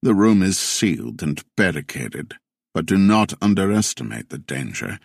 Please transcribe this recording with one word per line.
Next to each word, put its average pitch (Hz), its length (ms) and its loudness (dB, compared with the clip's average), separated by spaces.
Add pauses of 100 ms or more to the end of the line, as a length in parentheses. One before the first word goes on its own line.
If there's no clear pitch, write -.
The 120 140 2
room 104 260 6
is 95 180 2
sealed - 640 -2
and 73 220 -4 (120)
barricaded, 76 800 -4 (380)
but 80 120 -2
do 95 120 2
not 104 440 4
underestimate 98 880 0
the 67 80 -12
danger. 67 680 -10